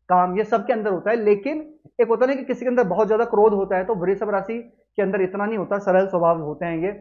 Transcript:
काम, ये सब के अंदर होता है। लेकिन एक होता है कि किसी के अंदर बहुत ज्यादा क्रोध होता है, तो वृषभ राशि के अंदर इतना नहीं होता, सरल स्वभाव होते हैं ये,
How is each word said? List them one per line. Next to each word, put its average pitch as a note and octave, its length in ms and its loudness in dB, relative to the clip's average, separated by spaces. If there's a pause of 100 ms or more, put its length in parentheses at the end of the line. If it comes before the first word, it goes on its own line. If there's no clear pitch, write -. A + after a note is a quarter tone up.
काम, F3+ 300 4
ये G#3+ 60 0
सब G#3+ 220 -2
के C4 60 0
अंदर G#3+ 200 -2
होता F3 180 -2
है। A#3+ 60 2
लेकिन G#3+ 440 0 (400)
एक A3+ 80 2
होता A#3 180 2
है C4+ 100 0
कि C4 80 -8
किसी B3 160 -4
के B3 80 -4
अंदर B3 180 2
बहुत F#3 220 0
ज्यादा A3 180 2
क्रोध G#3+ 260 4
होता G3 240 -2
है, F#3 80 -2
तो A3 120 -2
वृषभ G3 340 -2
राशि G3+ 280 -4 (400)
के G#3 40 2
अंदर G3 200 0
इतना G3 240 -2
नहीं A3 120 -4
होता, G3+ 220 -2
सरल F#3+ 260 2
स्वभाव E3+ 360 2
होते D3+ 240 -6
हैं E3 120 -4
ये, F#3 120 -2 (100)